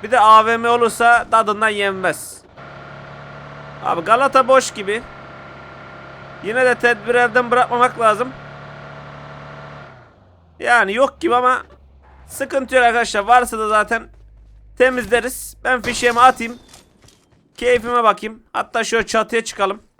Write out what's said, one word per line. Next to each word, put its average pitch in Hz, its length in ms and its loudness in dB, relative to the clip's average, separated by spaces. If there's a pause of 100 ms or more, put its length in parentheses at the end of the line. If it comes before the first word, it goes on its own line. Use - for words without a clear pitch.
Bir 214 80 -6
de 247 80 4
A 220 260 6
V 226 120 0
M 233 120 -2
olursa 233 600 2
tadından 214 380 0
yenmez. 190 720 -4 (1400)
Abi - 180 -4
Galata 247 460 2
boş 262 240 4
gibi. 214 320 -8 (1400)
Yine 233 220 0
de 247 100 4
tedbir 240 400 0
elden 240 360 2
bırakmamak 247 480 2
lazım. 220 300 0 (2250)
Yani 220 340 2
yok 247 280 -2
gibi 240 140 0
ama 247 280 0 (720)
sıkıntı 269 420 -4
yok 247 100 4
arkadaşlar. 226 380 0
Varsa 233 360 2
da 220 80 -4
zaten 214 420 -2 (680)
temizleriz. 247 840 -2
Ben 254 180 0
fişeğimi 240 380 -2
atayım. 240 400 4 (1000)
Keyfime 240 460 0
bakayım. 220 400 -2 (100)
Hatta - 300 -4
şöyle 226 220 -2
çatıya 226 380 -2
çıkalım. 202 400 -6 (160)